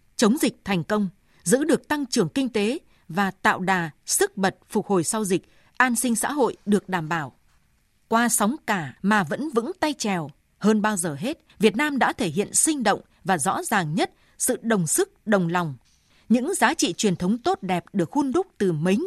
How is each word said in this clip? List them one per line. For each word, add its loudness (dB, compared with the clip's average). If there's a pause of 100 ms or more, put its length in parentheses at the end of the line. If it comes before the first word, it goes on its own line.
(160)
chống 4
dịch 0
thành -2
công, 0 (340)
giữ 2
được 0
tăng -2
trưởng 0
kinh -2
tế -2 (300)
và -2
tạo 0
đà, -2 (160)
sức 0
bật 0 (120)
phục -4
hồi 2
sau -4
dịch, 0 (340)
an 2
sinh -2
xã -4
hội 0 (100)
được 0
đảm -4
bảo. -6 (720)
Qua 2
sóng 0 (100)
cả -4
mà 2
vẫn -4
vững -2
tay 0
chèo, -4 (280)
hơn 4
bao 0
giờ -4
hết, -6 (200)
Việt 4
Nam -2
đã 2
thể -4
hiện -4
sinh 2
động 2 (240)
và 0
rõ -2
ràng -2
nhất -2 (260)
sự 0
đồng 2
sức, -2
đồng 2
lòng. -2 (520)
Những 2
giá 2
trị 0
truyền 0
thống 0
tốt 0
đẹp -2
được -2
hun 0
đúc 0 (120)
từ 2
mấy 2 (100)